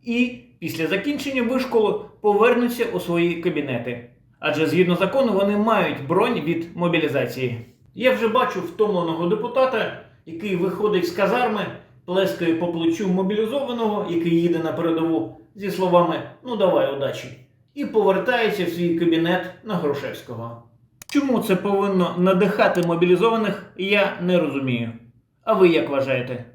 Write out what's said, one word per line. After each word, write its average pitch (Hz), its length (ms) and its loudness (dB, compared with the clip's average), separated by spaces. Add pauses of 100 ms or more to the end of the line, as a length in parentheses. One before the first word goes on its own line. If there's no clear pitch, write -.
і 240 360 -2 (200)
після 160 280 -4
закінчення 262 560 -2
вишколу 226 600 0 (160)
повернуться 233 720 2
у 180 80 -2
свої 170 340 0
кабінети. 135 760 -4 (280)
Адже 151 280 0
згідно 170 300 4
закону 233 360 2
вони 196 240 2
мають 175 500 0
бронь 196 340 2
від 165 360 -4
мобілізації. 139 840 0 (340)
Я 226 200 2
вже 220 140 0
бачу 226 320 0
втомленого 170 680 -2
депутата, 226 760 0 (260)
який 180 300 -4
виходить 185 500 0
з - 40 -2
казарми, 214 560 0 (380)
плескає 175 500 0
по 175 140 -2
плечу 165 400 -2
мобілізованого, 214 1000 -2
який 170 320 2
їде 170 160 2
на 160 140 -2
передову, 165 680 -2 (140)
зі 196 160 -6
словами 175 520 2 (220)
"Ну 240 120 -8
давай, 147 400 2
удачі", - 320 -6 (460)
і 277 100 -6
повертається 196 800 2
в - 40 -2
свій 170 300 -2
кабінет 170 480 2 (180)
на 214 100 -6
Грушевського. 123 880 -6 (480)
Чому 269 280 2
це 185 180 0
повинно 190 600 0
надихати 190 640 2
мобілізованих, 180 960 0
я 196 360 0 (100)
не 180 160 2
розумію. 131 540 -2 (520)
А 220 80 2
ви 190 160 6
як 156 200 2
вважаєте? 127 560 -2 (100)